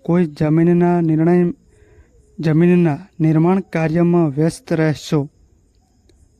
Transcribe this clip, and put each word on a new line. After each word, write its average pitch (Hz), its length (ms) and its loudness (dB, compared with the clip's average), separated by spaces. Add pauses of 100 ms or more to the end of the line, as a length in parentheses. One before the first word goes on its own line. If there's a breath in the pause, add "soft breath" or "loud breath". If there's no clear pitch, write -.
કોઈ 175 240 0
જમીનના 170 720 0
નિર્ણય, 170 520 0 (840 soft breath)
જમીનના 165 600 2 (220)
નિર્માણ 160 400 2
કાર્યમાં 170 680 0
વ્યસ્ત 156 440 -4
રહેશો, 156 580 -2 (1080)